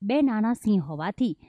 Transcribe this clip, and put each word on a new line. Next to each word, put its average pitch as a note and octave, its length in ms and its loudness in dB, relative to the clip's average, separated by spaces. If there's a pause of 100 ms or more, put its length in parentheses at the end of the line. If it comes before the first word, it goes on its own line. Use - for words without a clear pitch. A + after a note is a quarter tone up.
બે A#3+ 200 0
નાના A3+ 320 2
સિંહ G#3 300 0
હોવાથી E3 540 -4 (120)